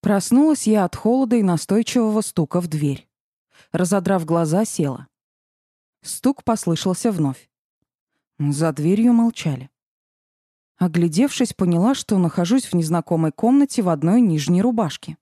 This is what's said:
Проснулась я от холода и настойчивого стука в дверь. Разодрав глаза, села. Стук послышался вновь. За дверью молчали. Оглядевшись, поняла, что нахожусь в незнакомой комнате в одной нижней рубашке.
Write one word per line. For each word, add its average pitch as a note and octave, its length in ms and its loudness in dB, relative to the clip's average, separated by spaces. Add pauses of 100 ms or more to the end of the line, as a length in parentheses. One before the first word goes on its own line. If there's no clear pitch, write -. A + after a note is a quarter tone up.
Проснулась B3 640 2
я G#3+ 160 4
от F3 120 -4
холода A#3+ 420 0
и A3+ 40 2
настойчивого G#3+ 760 0
стука F3 400 -2
в F3 80 -6
дверь. D3 420 -4 (640)
Разодрав F3+ 540 0
глаза, E3+ 400 0
села. C#3 420 -4 (960)
Стук - 400 -4
послышался F#3+ 680 -2
вновь. D3+ 380 -4 (880)
За D3 360 -2
дверью G#3 400 2
молчали. D#3+ 580 -2 (1040)
Оглядевшись, F3 800 0
поняла, F#3 420 2
что G3+ 240 -2
нахожусь F3+ 460 0
в - 80 -8
незнакомой D#3+ 580 0
комнате C4+ 500 2
в F#3 60 0
одной E3+ 320 2
нижней F3 420 2
рубашке. G#3+ 600 -2